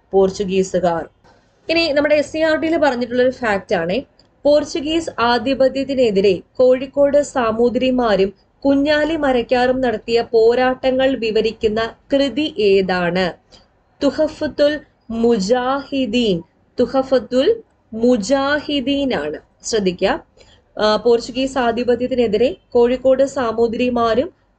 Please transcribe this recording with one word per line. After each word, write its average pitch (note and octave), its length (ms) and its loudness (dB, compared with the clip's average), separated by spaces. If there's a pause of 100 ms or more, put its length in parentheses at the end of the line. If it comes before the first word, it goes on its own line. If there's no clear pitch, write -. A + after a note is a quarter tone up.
(120)
പോർച്ചുഗീസുകാർ. F#3 960 0 (600)
ഇനി E4 240 0
നമ്മുടെ D4 220 2
എസ് C#4+ 180 0
സി D#4+ 60 -6
ആർ D#4 180 2
ടിയിൽ D#4+ 200 0
പറഞ്ഞിട്ടുള്ള B3 460 0
ഒരു B3+ 80 2
ഫാക്റ്റ് G#3+ 440 -4
ആണ്, F3 260 -2 (420)
പോർച്ചുഗീസ് D4+ 680 0 (100)
ആധിപത്യത്തിനെതിരെ A#3+ 1200 0 (160)
കോഴിക്കോട് C4+ 680 2
സാമൂതിരിമാരും A#3 1080 0 (320)
കുഞ്ഞാലി D4 520 2
മരക്കാറും B3+ 640 0
നടത്തിയ A#3 520 -2
പോരാട്ടങ്ങൾ B3+ 840 2
വിവരിക്കുന്ന A3 760 -2 (180)
കൃതി C4 460 0
ഏതാണ്? F#3 760 0 (720)
തുഹഫത്തുൽ D4 760 0 (300)
മുജാഹിദീൻ. A#3+ 1300 0 (380)
തുഹഫത്തുൽ C4 760 0 (360)
മുജാഹിദീൻ C4+ 1200 0
ആണ്. D3+ 240 -6 (240)
ശ്രദ്ധിക്കുക, G3+ 640 -2 (540)
ആ, G#3+ 180 2
പോർച്ചുഗീസ് A#3+ 640 0
ആധിപത്യത്തിനെതിരെ A#3+ 1000 0 (140)
കോഴിക്കോട് B3+ 540 2
സാമൂതിരിമാരും A#3+ 1080 -2 (260)